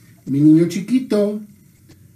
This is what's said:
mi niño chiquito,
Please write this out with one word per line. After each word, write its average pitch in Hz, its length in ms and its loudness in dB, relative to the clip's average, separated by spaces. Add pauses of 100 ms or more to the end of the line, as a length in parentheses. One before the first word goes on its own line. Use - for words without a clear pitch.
(260)
mi 135 140 -4
niño 156 280 4
chiquito, 214 720 -4 (760)